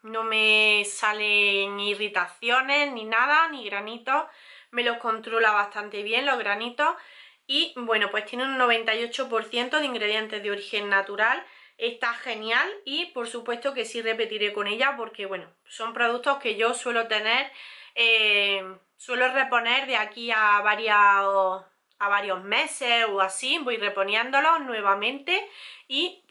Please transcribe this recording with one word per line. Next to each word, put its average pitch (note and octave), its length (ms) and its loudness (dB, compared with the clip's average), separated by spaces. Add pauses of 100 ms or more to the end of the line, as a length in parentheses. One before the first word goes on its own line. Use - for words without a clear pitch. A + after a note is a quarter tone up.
no A3 220 -6
me G#3+ 600 4
salen G#3 960 0
irritaciones A3+ 1120 -2
ni A3+ 120 -10
nada, C4+ 440 2
ni C#4 160 -10
granitos. A3+ 600 -4 (460)
Me A#3+ 120 4
los A#3+ 160 2
controla A3+ 540 2
bastante G#3 500 -2
bien A3+ 240 0
los C4 120 2
granitos. A3+ 500 0 (580)
Y D#4 300 0
bueno, A3 340 0
pues G#3 160 -4
tiene B3 180 -4
un C4+ 140 -2
noventa A3+ 360 2
y A#3 100 -2
ocho A#3+ 240 -6
por A3+ 160 -2
ciento B3 340 -2
de D4+ 80 0
ingredientes A3 560 -2
de G#3 80 -4
origen G3+ 400 -4
natural. G#3 520 2 (360)
Está A#3 340 -4
genial A#3 560 -2 (160)
y D4+ 220 -4
por A#3+ 220 -8
supuesto A#3 440 -6
que A#3 140 -4
sí A#3 160 -8
repetiré A3 500 -2
con G#3 140 -4
ella B3 300 0
porque, A3 300 -10
bueno, F3+ 220 -8 (160)
son A#3 300 -8
productos A#3+ 440 2
que A3 180 -2
yo A3+ 180 2
suelo A#3+ 340 -2
tener, A3+ 420 0 (440)
eh, G#3 680 4 (340)
suelo B3 360 0
reponer B3+ 540 2
de C4 100 -2
aquí A3 360 -4
a G#3 280 4
varios, G3+ 1040 4 (340)
a G3+ 100 -2
varios G3+ 360 0
meses A#3+ 640 0
o G3 120 0
así. B3+ 380 0
Voy B3+ 180 -4
reponiéndolos A3+ 840 2
nuevamente B3+ 880 -2 (380)
y D#4+ 440 -4